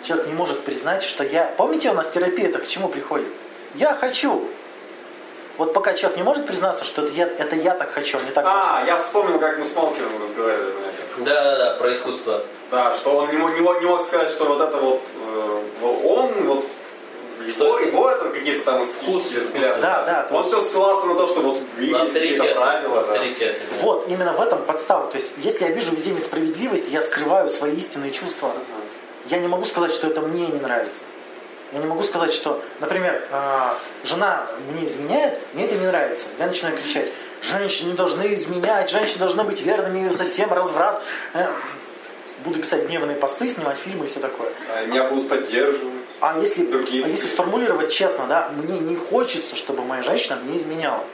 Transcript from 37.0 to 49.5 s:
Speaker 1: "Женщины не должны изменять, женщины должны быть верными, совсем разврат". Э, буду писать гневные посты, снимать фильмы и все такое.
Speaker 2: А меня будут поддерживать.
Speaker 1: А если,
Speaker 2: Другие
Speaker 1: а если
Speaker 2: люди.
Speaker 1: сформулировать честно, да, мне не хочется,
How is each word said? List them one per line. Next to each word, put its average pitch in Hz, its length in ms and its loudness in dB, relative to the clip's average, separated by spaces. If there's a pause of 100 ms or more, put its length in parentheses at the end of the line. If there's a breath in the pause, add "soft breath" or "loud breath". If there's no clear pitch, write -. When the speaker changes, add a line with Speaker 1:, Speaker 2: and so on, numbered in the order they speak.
Speaker 1:
"Женщины 185 460 -2
не 180 60 -2
должны 180 420 2
изменять, 180 520 0
женщины 208 300 0
должны 185 240 2
быть - 200 -2
верными, 190 500 2
совсем 175 400 0
разврат". 180 500 2 (320 loud breath)
Э, - 140 0 (960)
буду 160 160 -2
писать - 260 0
гневные 151 300 -2
посты, - 340 0
снимать 143 280 -2
фильмы 180 280 -6
и - 20 -4
все 139 120 -6
такое. 123 280 -4 (240)
Speaker 2:
А 113 140 -2
меня 131 220 2
будут 135 200 0
поддерживать. 135 640 2 (280)
Speaker 1:
А 160 200 2
если, - 240 2
Speaker 2:
Другие 127 400 0
Speaker 1:
а 156 40 0
если 160 140 0
Speaker 2:
люди. - 120 -2
Speaker 1:
сформулировать 180 580 2
честно, 139 360 2
да, 151 280 2
мне 170 220 -4
не 165 160 -2
хочется, - 600 -2